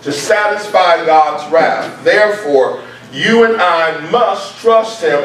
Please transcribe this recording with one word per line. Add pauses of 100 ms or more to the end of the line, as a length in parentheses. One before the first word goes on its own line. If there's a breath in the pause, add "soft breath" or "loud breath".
to
satisfy
God's
wrath.
Therefore, (300 loud breath)
you
and
I (140)
must
trust
Him